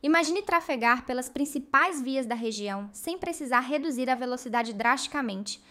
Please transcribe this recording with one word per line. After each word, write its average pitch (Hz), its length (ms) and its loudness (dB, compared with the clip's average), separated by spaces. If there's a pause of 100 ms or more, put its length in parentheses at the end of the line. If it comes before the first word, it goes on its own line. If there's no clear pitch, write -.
Imagine 330 400 4
trafegar 254 640 2
pelas 254 240 -4
principais 285 720 0
vias 262 240 0
da 226 80 0
região 208 580 -4
sem - 240 -8
precisar 311 440 0
reduzir 262 500 0
a 254 40 6
velocidade 240 600 -2
drasticamente, 233 960 -2